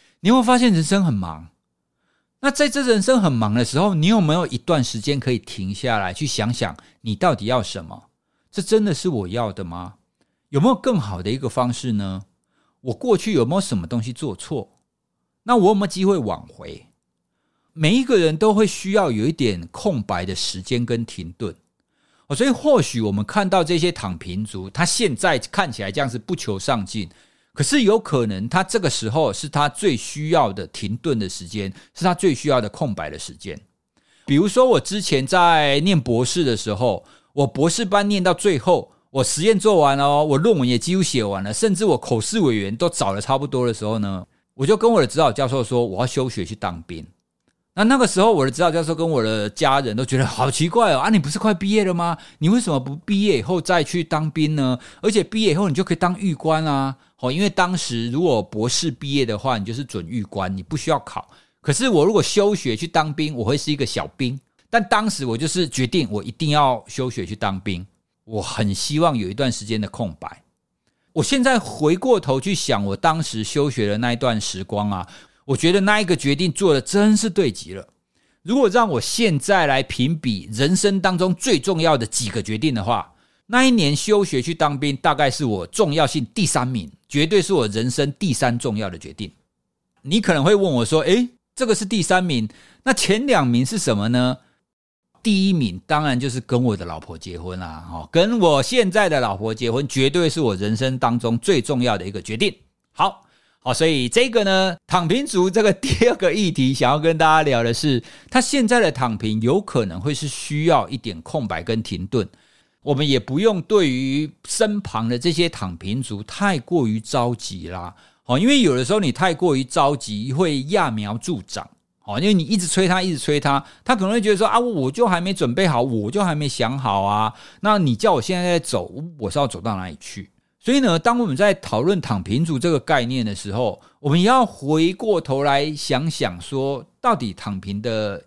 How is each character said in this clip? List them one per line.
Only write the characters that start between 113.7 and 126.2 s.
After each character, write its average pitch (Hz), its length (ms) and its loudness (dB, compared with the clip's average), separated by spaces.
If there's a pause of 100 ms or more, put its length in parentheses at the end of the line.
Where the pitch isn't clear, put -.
于 135 400 -2 (160)
身 208 340 0
旁 113 280 -4
的 123 100 0
这 165 140 0
些 170 160 0
躺 90 280 -8
平 104 240 -6
族 107 220 -8
太 196 380 -2
过 151 260 0
于 107 140 -2
着 120 340 -2
急 90 320 -10
啦， 90 260 -10 (340)
哦， 123 120 2
因 202 80 2
为 277 160 4
有 143 140 4
的 131 80 0
时 143 80 -2
候 214 80 2
你 170 100 0
太 180 240 0
过 156 220 2
于 131 80 -2
着 143 320 2
急 110 360 -8
会 147 340 0
揠 175 220 0
苗 110 300 -6
助 123 240 -6
长。 - 260 -12 (380)
哦， 104 140 -4
因 180 60 0
为 214 60 4
你 180 120 4
一 202 120 0
直 180 120 -2
催 190 180 2
他， 180 160 0
一 185 80 -2
直 147 80 -2
催 147 220 0
他， 139 220 0 (220)
他 254 100 2
可 196 80 0
能 196 100 0
会 233 80 2
觉 208 100 2
得 202 60 4
说 214 120 4
：“啊， 226 120 2
我 185 280 0
就 226 200 2
还 175 120 2
没 190 140 -4
准 - 180 0
备 185 140 2
好， 127 160 2
我 117 260 -2
就 196 160 0